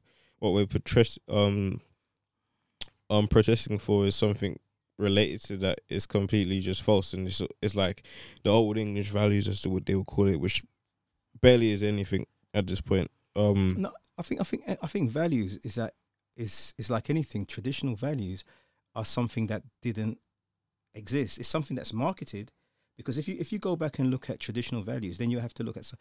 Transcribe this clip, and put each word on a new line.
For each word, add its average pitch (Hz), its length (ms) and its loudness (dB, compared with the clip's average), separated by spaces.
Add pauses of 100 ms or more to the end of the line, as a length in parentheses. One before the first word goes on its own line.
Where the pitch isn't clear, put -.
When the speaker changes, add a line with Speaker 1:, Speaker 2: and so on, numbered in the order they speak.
(380)
Speaker 1:
what 98 140 2
we're 101 140 4
protest-, - 520 2 (100)
um, 101 520 2 (1300)
um, 104 180 4
protesting 107 540 4
for 101 260 2
is 98 80 2
something 101 460 -2 (360)
related 98 440 2
to - 160 -8
that 95 320 0
is - 180 -4
completely 98 540 0
just 95 220 -4
false. 98 320 4
And 92 120 -4
it's, 92 160 -2 (180)
it's 90 140 -2
like 98 300 0 (400)
the 107 60 2
old 107 280 4
English 104 300 -2
values 101 400 4
as 95 140 -4
to 95 80 -2
what 92 160 0
they 98 100 0
would 95 100 -2
call 101 220 2
it, 90 100 2
which 90 240 -2 (800)
barely 120 300 8
is 104 120 0
anything 101 440 0 (280)
at 104 120 2
this 92 140 -2
point. 95 300 0 (240)
Um, 98 440 4
Speaker 2:
No, - 140 -4 (260)
I 175 40 -8
think, - 180 -4
I 196 40 0
think, - 240 -6
I - 180 -6
think 151 240 0
values 120 540 0
is 113 100 -8
that, 117 200 -4 (420)
is, - 420 -6
is 123 120 -6
like 113 200 -2
anything. 143 340 -2
Traditional 120 520 -6
values 107 480 -6 (500)
are 113 100 -6
something 117 440 -2
that 107 160 -6 (180)
didn't 110 360 -4 (760)
exist. 107 440 -4
It's 117 100 -6
something 143 280 -4
that's - 160 -8
marketed, 117 600 -6 (440)
because 127 200 -6
if 151 120 -4
you, 190 100 -6
if - 140 -6
you 214 60 -4
go 185 180 -2
back 160 220 -4
and 131 120 2
look 127 180 -4
at - 120 -8
traditional 117 420 -6
values, 101 360 -6
then 120 120 0
you 120 80 -2
have 117 160 -8
to - 80 -8
look 113 140 -8
at - 80 -14
s-, - 160 -14